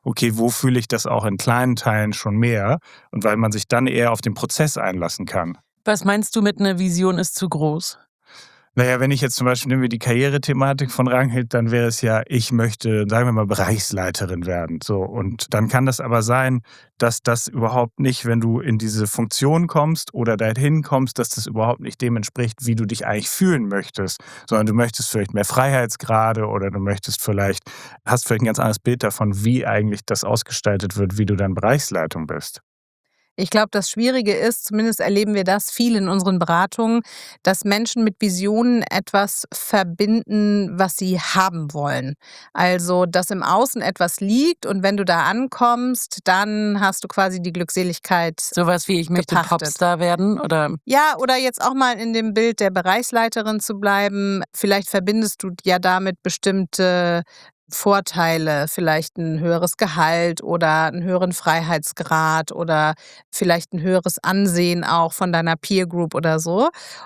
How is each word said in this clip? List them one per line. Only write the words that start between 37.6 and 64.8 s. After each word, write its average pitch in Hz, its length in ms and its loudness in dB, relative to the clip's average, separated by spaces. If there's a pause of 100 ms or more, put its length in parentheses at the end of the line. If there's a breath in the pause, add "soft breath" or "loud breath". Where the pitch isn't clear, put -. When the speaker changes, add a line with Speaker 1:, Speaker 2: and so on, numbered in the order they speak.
Speaker 3:
Menschen 220 400 -2
mit 214 160 0
Visionen 214 640 2
etwas - 720 -2
verbinden, 208 1200 0
was 185 200 0
sie 185 200 0
haben 170 560 0
wollen. 143 420 -4 (360 loud breath)
Also, 180 540 2
dass 180 260 -2
im 190 100 -4
Außen 214 400 0
etwas 175 380 -2
liegt 247 460 0
und 190 180 -2
wenn 196 140 2
du 202 80 -2
da 170 180 2
ankommst, 240 1040 0
dann 208 560 2
hast 196 240 0
du - 20 -10
quasi 190 340 -2
die 175 120 -6
Glückseligkeit 175 880 -2
Speaker 2:
Sowas 175 480 0
wie, 185 100 2
"Ich 165 100 -4
möchte 175 240 -2
Speaker 3:
gepachtet. 165 260 2
Speaker 2:
Popstar 170 400 0
werden", 180 380 2
oder? 156 460 0
Speaker 3:
Ja, 285 340 4
oder 254 200 2
jetzt 254 240 -2
auch 254 120 0
mal 262 200 2
in 226 180 -4
dem 220 220 -2
Bild 220 260 2
der 202 100 2
Bereichsleiterin 214 920 0
zu 202 180 -6
bleiben. 202 640 0 (100)
Vielleicht 196 360 0
verbindest 208 520 0
du 190 100 -6 (120)
ja 180 160 2
damit 185 420 0
bestimmte 180 1000 0 (500 loud breath)
Vorteile, 165 920 2
vielleicht 160 500 -2
ein 160 220 -2
höheres 170 380 0
Gehalt 170 640 0
oder 160 440 2
einen 170 160 -4
höheren 180 280 0
Freiheitsgrad 160 1200 0
oder 156 440 0 (360 loud breath)
vielleicht 170 400 0
ein 180 80 -6
höheres 180 420 0
Ansehen 175 600 2